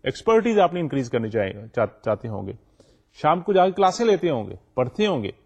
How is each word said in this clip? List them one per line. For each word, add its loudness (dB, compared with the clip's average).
ایکسپرٹیز 2
آپ 4
نے -4
انکریز -4
کرنی -2
چاہیے، -4
چاہ-، -4
چاہتے -2
ہوں -8
گے، -10
شام 0
کو -2
جا 6
کے 0
کلاسیں 2
لیتے 2
ہوں -4
گے، -12
پڑھتے 0
ہوں -2
گے۔ -6